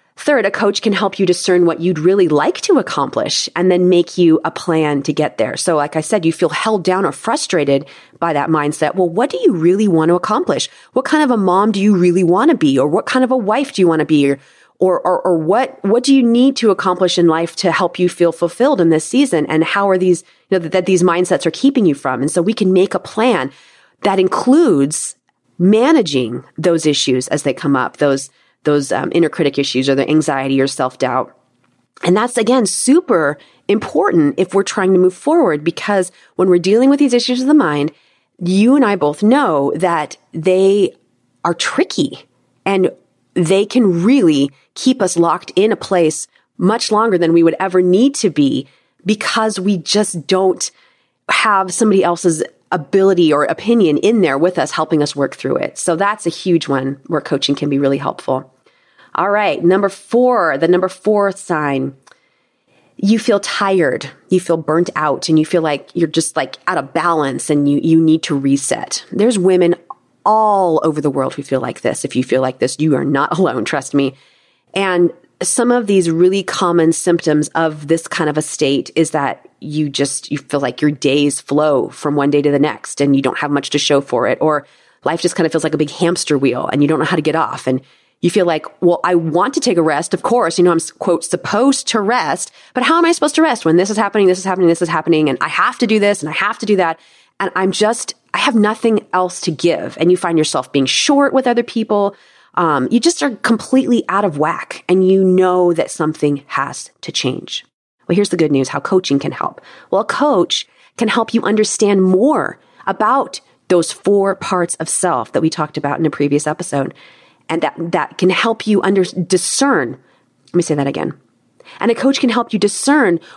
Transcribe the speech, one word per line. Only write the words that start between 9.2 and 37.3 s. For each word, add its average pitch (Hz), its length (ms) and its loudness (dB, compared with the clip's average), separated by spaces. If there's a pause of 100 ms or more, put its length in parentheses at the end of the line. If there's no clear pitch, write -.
do 494 80 -6
you 403 160 2
really 180 320 2
want 165 220 2
to 175 80 4
accomplish? 190 520 -2 (240)
What 262 120 -2
kind 302 180 2
of 277 80 2
a 247 60 2
mom 190 340 2
do 196 100 -2
you 202 160 4
really 180 280 2
want 190 260 4
to 285 60 2
be? 139 240 2
Or 139 80 0
what 170 180 0
kind 254 180 2
of 233 60 -2
a 262 60 2
wife 214 360 -2
do - 80 -4
you 185 60 6
want 160 140 2
to 151 40 0
be? 143 240 2
Or, 139 120 -2 (400)
or, 185 260 2
or, 180 160 0
or 180 160 0
what, 190 460 -2
what 220 180 2
do 277 100 2
you 269 120 4
need 247 320 4
to 214 160 2
accomplish 185 440 0
in 170 120 4
life 165 260 0
to 185 160 0
help 175 300 -2
you 180 80 2
feel 170 240 0
fulfilled 196 480 0
in 170 80 4
this 156 160 2
season? 165 420 0
And 156 160 0
how 202 260 0
are 190 100 2
these, 180 260 0 (260)
you 190 80 2
know, 175 60 -2
that, 160 80 -6
that 185 140 0
these 180 180 2
mindsets 175 420 0
are 165 60 0
keeping 269 340 2
you 147 80 4
from? 131 280 -4
And 139 80 -2
so 180 120 -2
we 180 120 0
can 185 180 0
make 190 200 2
a 196 60 -4
plan 185 540 -2 (500)
that 196 160 0
includes 185 960 2 (460)
managing 175 840 2 (120)
those 160 300 0
issues 135 420 0
as - 160 -4
they 135 100 -2
come 139 220 -2
up, - 220 -4
those, 135 320 0 (340)
those, 147 260 0
um, 120 220 -4
inner 165 160 2
critic 147 300 -2
issues 135 300 -2
or 139 60 2
the 135 140 0
anxiety 139 520 0
or 135 60 2
self-doubt. 127 680 -4 (680)
And 180 140 2
that's, 233 200 -2
again, 226 300 2
super 190 720 0 (300)
important 208 680 0
if 185 160 -2
we're 196 120 0
trying 190 280 0
to 185 60 4
move 180 160 2
forward, 254 480 0
because 185 480 -2 (240)
when 185 140 2
we're 180 100 4
dealing 214 320 4
with 277 80 4
these 277 160 2
issues 247 260 0